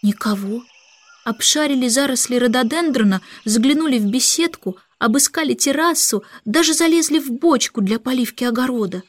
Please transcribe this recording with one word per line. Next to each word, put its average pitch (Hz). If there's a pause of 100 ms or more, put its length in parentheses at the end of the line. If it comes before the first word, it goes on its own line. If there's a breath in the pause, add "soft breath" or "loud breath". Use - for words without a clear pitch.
Никого. 208 (600)
Обшарили 262
заросли 247
рододендрона, 247 (240 loud breath)
заглянули 262
в 208
беседку, 254 (220 soft breath)
обыскали 269
террасу, 277 (220 loud breath)
даже 320
залезли 320
в 269
бочку 269
для 202
поливки 247
огорода. 233